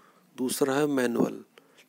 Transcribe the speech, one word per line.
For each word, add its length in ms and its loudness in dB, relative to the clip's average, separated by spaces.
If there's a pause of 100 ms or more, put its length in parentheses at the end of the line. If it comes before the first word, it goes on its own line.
(360)
दूसरा 380 0
है 120 2
manual। 580 0 (440)